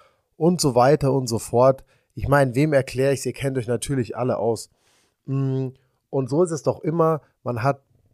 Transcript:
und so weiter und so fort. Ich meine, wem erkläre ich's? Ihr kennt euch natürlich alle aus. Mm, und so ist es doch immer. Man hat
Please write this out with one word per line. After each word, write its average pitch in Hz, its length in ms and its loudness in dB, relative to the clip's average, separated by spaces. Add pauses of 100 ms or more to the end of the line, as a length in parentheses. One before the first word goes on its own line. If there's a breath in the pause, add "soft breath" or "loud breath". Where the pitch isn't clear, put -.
(360 soft breath)
und 165 240 2
so 135 140 2
weiter 135 380 4
und 131 140 0
so 113 120 -2
fort. 127 460 2 (300)
Ich - 140 -6
meine, 135 260 2
wem 147 180 2
erkläre 135 420 0
ich's? 135 100 -6
Ihr 123 80 -4
kennt 135 240 -6
euch 117 120 -4
natürlich 123 480 -4
alle 123 200 -2
aus. 113 340 -2 (540)
Mm, 135 440 -2 (420)
und 135 180 -2
so 147 140 2
ist 175 80 0
es 156 120 -6
doch - 180 -2
immer. 160 420 0 (200 soft breath)
Man 120 200 -6
hat 135 200 -2 (320)